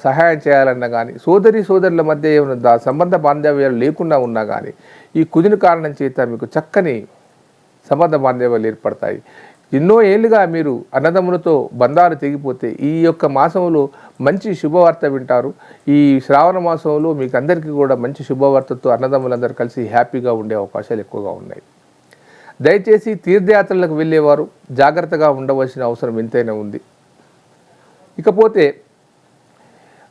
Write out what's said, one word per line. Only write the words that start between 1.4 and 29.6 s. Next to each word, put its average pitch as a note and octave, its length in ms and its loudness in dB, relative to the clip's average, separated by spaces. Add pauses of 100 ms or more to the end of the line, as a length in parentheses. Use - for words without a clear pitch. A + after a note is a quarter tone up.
సోదరుల F#3 340 2 (100)
మధ్య D3+ 260 -2
ఏమైనా C#3 180 0 (100)
దా-, A#2 200 4
సంబంధ F3 300 0 (100)
బాంధవ్యాలు C#3+ 580 0
లేకుండా D#3 340 0 (100)
ఉన్నా A2+ 240 -4
కానీ - 200 -8 (480)
ఈ D#3+ 40 2 (100)
కుజుని G3+ 320 2
కారణం E3 360 0
చేత C3+ 180 -4 (120)
మీకు A2+ 240 -8
చక్కని D#3+ 400 -2 (920)
సంబంధ D#3 260 2 (100)
బాంధవ్యాలు A#2+ 460 0
ఏర్పడతాయి. G#2 480 -8 (600)
ఎన్నో G3 200 4 (140)
ఏళ్ళుగా A3 280 4 (140)
మీరు D3+ 180 -2 (240)
అన్నదమ్ములతో E3+ 720 0 (140)
బంధాలు D#3+ 320 4
తెగిపోతే C#3 600 -6 (140)
ఈ D#3 40 -2 (140)
యొక్క D#3+ 180 0 (120)
మాసంలో E3 480 2 (420)
మంచి F#3+ 280 -2
శుభవార్త E3 500 2
వింటారు. B2+ 480 -2 (340)
ఈ D3 140 4 (240)
శ్రావణ E3 320 4 (100)
మాసంలో D#3 460 -2
మీకు C3 300 -4
అందరికీ D#3 280 -2 (100)
కూడా C3+ 140 2
మంచి B2+ 280 -6
శుభవార్తతో C3+ 760 -2
అన్నదమ్ములందరూ B2+ 560 -2 (100)
కలిసి A#2 200 -6 (120)
హ్యాపీగా A#2+ 380 -2 (100)
ఉండే G#2+ 200 -6
అవకాశాలు G#2 440 -8
ఎక్కువగా G2+ 340 -10
ఉన్నాయి. F#2 220 -18 (1040)
దయచేసి G#3 460 2 (140)
తీర్థయాత్రలకు F#3 720 2
వెళ్ళేవారు D3+ 440 2 (360)
జాగ్రత్తగా D#3 480 2 (120)
ఉండవలసిన C3 500 -4
అవసరం A#2 320 -4
ఎంతైనా A2+ 400 -2
ఉంది. G#2 180 -12 (1400)
ఇకపోతే G#3+ 420 2 (1500)